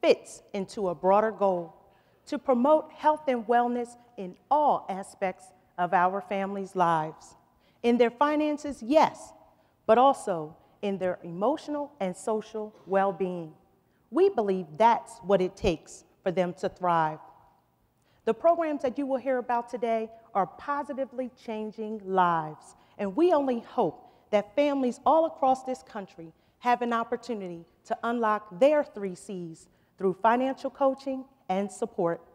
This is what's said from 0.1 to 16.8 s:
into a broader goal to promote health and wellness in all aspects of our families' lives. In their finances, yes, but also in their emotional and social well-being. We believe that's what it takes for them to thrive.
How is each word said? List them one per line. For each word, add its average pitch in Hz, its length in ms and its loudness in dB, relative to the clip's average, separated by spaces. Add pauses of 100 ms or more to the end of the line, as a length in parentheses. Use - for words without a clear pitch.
into 196 340 -4
a 175 60 -2
broader 196 360 4
goal 180 440 -2 (520)
to 294 120 -6
promote 285 540 2
health 302 360 0
and 233 180 -2
wellness 240 500 0 (200)
in 185 180 -12 (160)
all 277 380 2
aspects 190 640 -8 (240)
of 175 160 -2
our 190 300 2
families' 196 520 -6
lives. 165 640 0 (460)
In 240 160 2
their 233 120 4
finances, 294 720 -2
yes, 277 520 2 (520)
but 220 120 6
also 185 580 2 (240)
in 202 160 -4
their 180 260 -4
emotional 277 800 -4
and 185 160 -4
social 214 580 -6 (120)
well-being. 180 680 -2 (580)
We 370 200 4
believe 196 360 -2 (120)
that's 226 400 2
what 185 240 2
it 180 120 -4
takes - 500 -4 (180)
for 190 80 -2
them 175 240 -2
to 185 140 -6
thrive. 165 500 0 (1080)